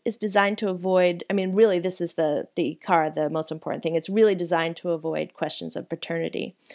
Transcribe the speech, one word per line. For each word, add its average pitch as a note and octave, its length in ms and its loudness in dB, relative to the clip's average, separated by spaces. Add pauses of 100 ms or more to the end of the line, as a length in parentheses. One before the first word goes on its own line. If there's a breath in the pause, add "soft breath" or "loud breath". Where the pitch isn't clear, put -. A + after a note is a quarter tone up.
is A3+ 120 -2
designed G3+ 420 2
to G#3 100 -2
avoid, F3+ 600 2
I F#3+ 40 -2
mean, F#3+ 200 0
really, G3 280 6
this F#3 200 -4
is E3+ 120 -4
the, D3 420 0
the E3 260 -2
ikar, D#3+ 320 2
the D#3 160 0
most D#3+ 220 -4
important - 320 -6
thing. E3 140 0
It's - 120 -4
really G#3 280 4
designed E3 400 -2
to F3 140 -6
avoid D#3 440 -4
questions D#3+ 400 -6
of - 140 -8
paternity. E3 640 -6 (200 loud breath)